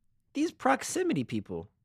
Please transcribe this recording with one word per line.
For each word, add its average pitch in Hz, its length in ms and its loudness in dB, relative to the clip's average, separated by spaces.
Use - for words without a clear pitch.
These 302 180 0
proximity 269 720 0
people, 98 460 -6